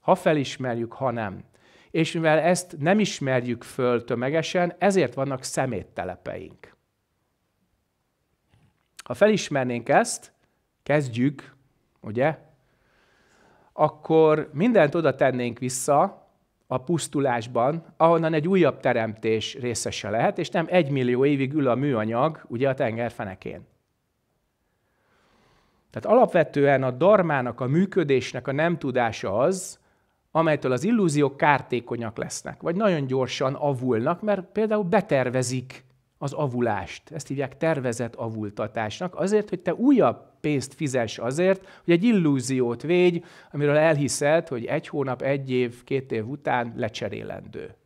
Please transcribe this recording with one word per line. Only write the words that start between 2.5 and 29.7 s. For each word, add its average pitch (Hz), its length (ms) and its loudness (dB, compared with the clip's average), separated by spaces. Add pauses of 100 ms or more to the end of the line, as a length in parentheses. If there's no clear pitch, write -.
nem 165 200 2
ismerjük 127 640 -2
föl 123 420 -2
tömegesen, 160 760 -2
ezért 185 360 2
vannak 135 280 -4
szeméttelepeink. - 1300 -8 (2250)
Ha 127 100 -8
felismernénk 131 760 0
ezt, - 440 0 (500)
kezdjük, 135 720 -2 (460)
ugye, 127 380 -2 (1300)
akkor 156 800 2
mindent 165 420 4
oda 156 200 2
tennénk 127 440 0
vissza 147 680 0 (380)
a 131 120 -4
pusztulásban, 131 1080 -2 (120)
ahonnan 160 360 4
egy 160 160 0
újabb 170 320 4
teremtés 113 760 0
részese 113 560 -6
lehet, 147 280 0
és 165 100 -4
nem 165 200 -2
egymillió 135 560 2
évig 139 300 0
ül 143 140 0
a 117 60 4
műanyag, 123 720 -2
ugye, 123 220 -2
a 131 60 0
tenger 117 360 -4
fenekén. - 560 -12 (2250)
Tehát 202 280 2
alapvetően 143 640 4
a 131 80 0
dharmának, 147 680 2
a 127 60 -2
működésnek 139 800 0
a 139 40 -2
nem 160 260 0
tudása 117 600 -2
az, 185 400 -2 (520)